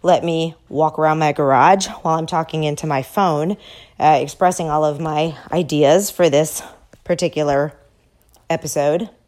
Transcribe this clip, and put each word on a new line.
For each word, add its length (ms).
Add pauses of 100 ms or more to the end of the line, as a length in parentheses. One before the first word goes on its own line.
let 220
me 320 (140)
walk 280
around 220
my 140
garage 520 (160)
while 160
I'm 80
talking 380
into 240
my 160
phone, 540 (420)
uh, 200
expressing 520
all 120
of 160
my 380 (140)
ideas 580
for 220
this 320 (400)
particular 720 (720)
episode 580 (200)